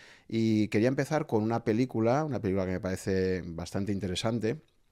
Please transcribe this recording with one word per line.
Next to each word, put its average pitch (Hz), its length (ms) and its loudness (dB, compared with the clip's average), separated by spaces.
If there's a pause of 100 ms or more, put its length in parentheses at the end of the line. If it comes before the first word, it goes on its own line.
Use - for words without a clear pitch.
(280)
Y 110 400 2
quería 110 200 4
empezar 143 380 0
con 110 160 0
una 113 220 0
película, 120 600 2
una 135 140 -4
película 95 280 0
que 92 60 -2
me 90 80 -2
parece 92 680 0
bastante 87 460 -6
interesante, 107 680 -2 (340)